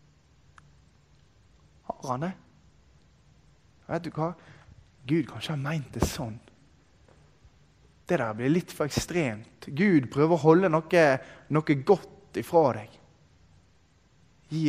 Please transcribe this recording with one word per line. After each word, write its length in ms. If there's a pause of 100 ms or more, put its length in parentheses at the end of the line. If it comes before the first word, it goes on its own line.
(1900)
Har 240
han 160
det? 40 (1600)
Vet 160
du 80
hva? 160 (760)
Gud 200
kanskje 240
har 80
meint 320
det 160
sånn. 300 (1700)
Det 120
der 160
blir 180
litt 180
for 160
ekstremt. 800
Gud 460
prøver 240
å 80
holde 260
noe, 320 (480)
noe 240 (120)
godt 520
ifra 240 (140)
deg. 180 (1600)
Gi 180